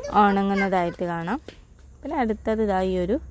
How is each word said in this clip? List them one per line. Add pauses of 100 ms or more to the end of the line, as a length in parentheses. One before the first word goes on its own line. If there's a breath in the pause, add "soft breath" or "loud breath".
(120)
ഉണങ്ങുന്നതായിട്ട്
കാണാം. (600 loud breath)
പിന്നെ
അടുത്തത്
ഇതാ
ഈ
ഒരു (100)